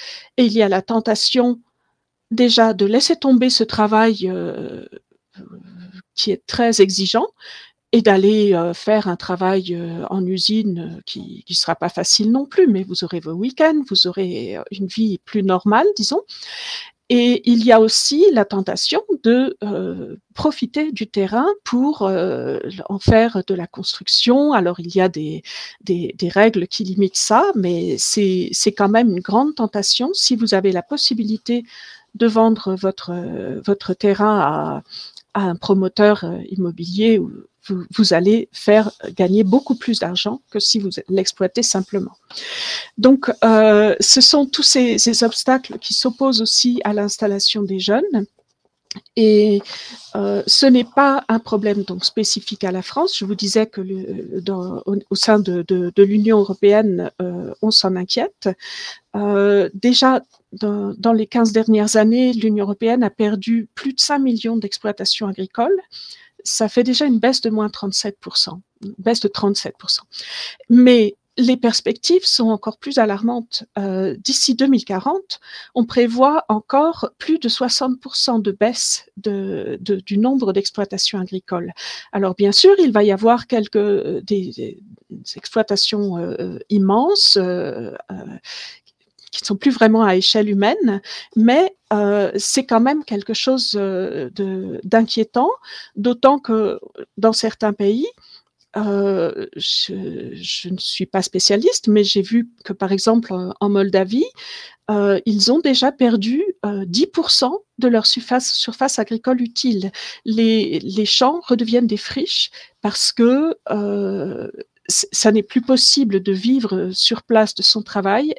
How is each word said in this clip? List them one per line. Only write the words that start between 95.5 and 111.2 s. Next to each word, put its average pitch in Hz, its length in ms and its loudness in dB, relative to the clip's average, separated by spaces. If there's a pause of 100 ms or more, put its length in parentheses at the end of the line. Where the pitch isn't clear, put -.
d'autant 247 420 2
que 220 400 -2 (380)
dans 220 160 4
certains 220 400 -2
pays, 214 340 0 (680)
euh, 196 720 -2 (100)
je, - 760 -6
je 175 360 -10
ne 185 80 -4
suis - 280 -8
pas 190 160 -4
spécialiste, 214 680 0
mais 208 160 4
j'ai 196 160 0
vu 226 280 -2 (140)
que, - 80 -10
par 190 220 -4
exemple, 226 400 0
en, 180 260 -6
en 202 100 0
Moldavie, 196 560 0 (640)
euh, 202 360 2
ils 208 260 2
ont 311 80 2
déjà 269 320 2
perdu, 240 500 0 (240)
euh, 196 200 -6
dix 214 220 0
pour 339 220 -2
cent 294 300 0 (180)
de 247 120 2
leur 226 160 2
surface, - 480 0
surface - 460 -4
agricole 233 420 -2
utile. 226 500 -2 (320)
Les, 220 560 2
les 202 260 -2
champs 285 400 2